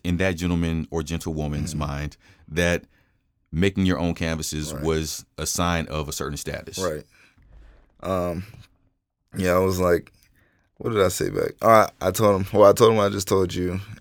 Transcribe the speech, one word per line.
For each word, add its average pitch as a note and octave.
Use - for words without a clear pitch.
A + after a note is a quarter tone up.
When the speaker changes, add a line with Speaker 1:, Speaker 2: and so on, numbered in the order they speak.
Speaker 1:
in F2
that F#2
gentleman E2+
or E2
gentlewoman's D2+
Speaker 2:
Mm-hmm. D2+
Speaker 1:
mind, D2
that F2
making F#2+
your F2+
own E2+
canvases D#2
Speaker 2:
Right. C#2+
Speaker 1:
was D#2+
a E2+
sign F2
of D2+
a D2
certain C#2+
status. -
Speaker 2:
Right. D#2+
Um, F2+
yeah, F#2
I F#2
was F#2
like, F2
what -
did G#2
I F#2
say F#2
back? -
Oh, G#2+
I, A2
I F#2
told G2+
him, G2
well, G#2
I G2+
told A2+
him A2
what G2+
I -
just G2+
told F#2
you, F2+